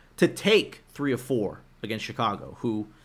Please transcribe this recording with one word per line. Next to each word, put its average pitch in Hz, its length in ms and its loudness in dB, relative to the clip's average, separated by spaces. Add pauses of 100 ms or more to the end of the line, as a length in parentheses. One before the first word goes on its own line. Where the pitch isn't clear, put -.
(160)
to 180 100 6
take - 640 2
three 143 240 -2
of 117 80 0
four 110 400 -2 (220)
against 110 220 -6
Chicago, 101 560 -2
who 107 280 -2 (160)